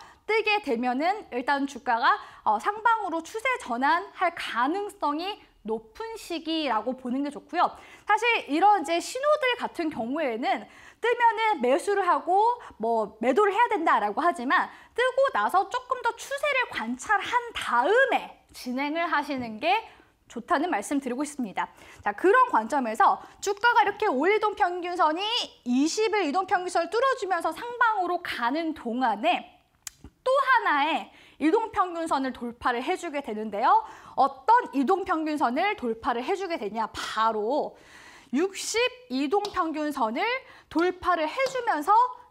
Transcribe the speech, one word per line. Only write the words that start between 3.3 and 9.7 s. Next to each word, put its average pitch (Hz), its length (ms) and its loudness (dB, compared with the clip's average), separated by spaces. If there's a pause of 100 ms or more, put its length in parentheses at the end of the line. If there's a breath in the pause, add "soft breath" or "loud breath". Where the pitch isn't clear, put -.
전환할 339 760 -2
가능성이 302 1040 -4 (220 loud breath)
높은 415 540 -8
시기라고 294 800 -4
보는 254 260 -4
게 285 60 -4
좋고요. - 460 -2 (300 loud breath)
사실 427 440 0
이런 381 320 4
이제 339 180 -2
신호들 539 560 0
같은 320 340 -4